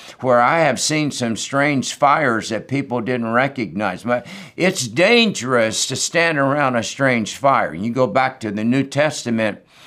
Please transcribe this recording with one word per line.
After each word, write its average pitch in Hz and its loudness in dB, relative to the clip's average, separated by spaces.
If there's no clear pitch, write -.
where 123 4
I 143 4
have 139 2
seen 151 0
some 117 -2
strange 139 0
fires 139 2
that 107 -6
people 127 -2
didn't 117 -2
recognize. 107 -2
But 120 -2
it's 175 -2
dangerous 127 2
to 131 -6
stand 165 0
around 139 0
a 113 0
strange 123 -2
fire. 117 2
You 104 -4
go 127 2
back 131 0
to 107 -4
the 107 -4
New 127 2
Testament, 123 -2